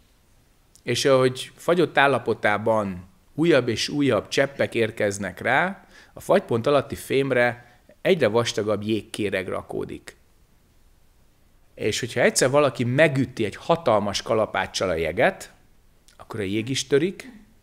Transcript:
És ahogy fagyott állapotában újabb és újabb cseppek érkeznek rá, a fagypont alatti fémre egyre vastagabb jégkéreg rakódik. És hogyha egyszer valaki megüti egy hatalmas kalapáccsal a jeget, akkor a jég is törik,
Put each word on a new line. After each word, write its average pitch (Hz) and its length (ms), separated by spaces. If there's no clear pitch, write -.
És 123 220
ahogy 131 520
fagyott 170 420
állapotában 110 1080
újabb 143 340
és 110 200
újabb 139 400
cseppek 135 460
érkeznek 104 680
rá, 147 460
a - 80
fagypont 139 460
alatti 143 280
fémre 123 840
egyre 147 260
vastagabb 107 560
jégkéreg 101 680
rakódik. - 680
És 107 260
hogyha 120 200
egyszer 156 300
valaki 139 340
megüti 135 600
egy 98 120
hatalmas 107 640
kalapáccsal 101 640
a 87 60
jeget, 90 580
akkor - 240
a - 20
jég 107 260
is 135 180
törik, 165 460